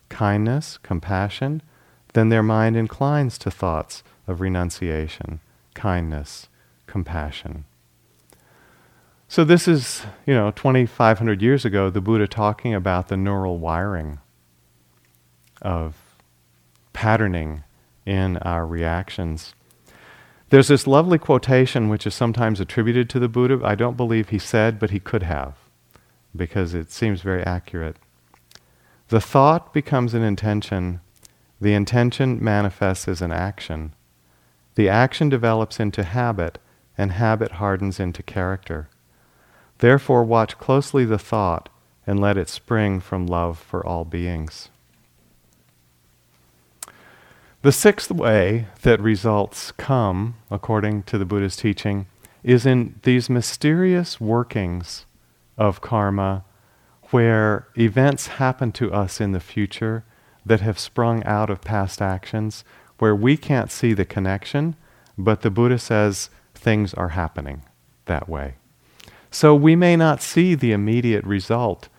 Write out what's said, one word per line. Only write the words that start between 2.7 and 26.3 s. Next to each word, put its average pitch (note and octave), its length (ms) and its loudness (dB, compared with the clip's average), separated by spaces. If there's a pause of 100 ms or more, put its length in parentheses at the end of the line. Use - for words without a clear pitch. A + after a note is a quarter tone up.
inclines C3+ 640 -2
to - 100 -8
thoughts - 540 -6 (240)
of F2+ 140 -6
renunciation, E2+ 960 -4 (340)
kindness, D#2+ 760 -4 (360)
compassion." D2+ 800 -10 (1600)
So E3 180 2
this E3+ 200 6
is, D3+ 400 0 (220)
you C#3 80 4
know, G#2+ 160 2
twenty-five A#2+ 640 2
hundred G#2+ 240 0
years C3 220 4
ago, G2 260 2
the G2 120 -2
Buddha G#2+ 260 2
talking G#2+ 480 -2
about F2+ 320 -2
the F#2+ 100 -4
neural F#2+ 400 -2
wiring E2 600 -4 (1400)
of E2 340 -4 (960)
patterning F2+ 720 0 (420)
in F#2+ 320 0
our E2+ 300 -4
reactions. E2 880 -6 (960)
There's C3+ 180 8
this C#3+ 180 4
lovely D#3+ 320 4
quotation B2+ 720 2
which G#2+ 180 -2
is G#2+ 80 -4
sometimes A2+ 460 0
attributed A#2+ 500 0
to C3 100 -2
the A#2+ 100 0
Buddha. B2 340 2
I G#2 120 0
don't A#2 200 -2
believe A2+ 340 0
he G#2 100 -2
said, A2 400 0
but G#2 100 -2
he G2 100 -4
could G2 240 -4
have, C#2+ 300 -6 (840)